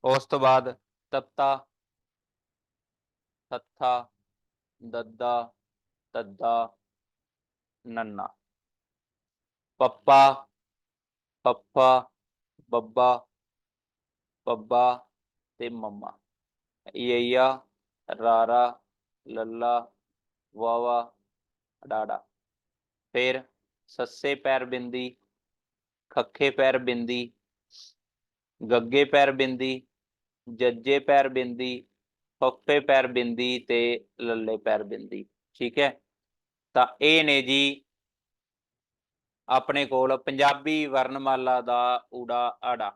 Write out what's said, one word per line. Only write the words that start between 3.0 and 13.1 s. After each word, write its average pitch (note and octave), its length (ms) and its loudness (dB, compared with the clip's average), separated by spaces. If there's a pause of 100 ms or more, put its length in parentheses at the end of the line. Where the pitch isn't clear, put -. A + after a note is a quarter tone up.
ਥੱਥਾ, B2 580 -4 (720)
ਦੱਦਾ, A#2 720 -6 (640)
ਤੱਦਾ, A#2 400 -4 (1300)
ਨੰਨਾ। A2 440 -10 (1500)
ਪੱਪਾ, C3+ 400 6 (1200)
ਫੱਫਾ, C3 440 2 (840)
ਬੱਬਾ, A#2+ 540 0 (1200)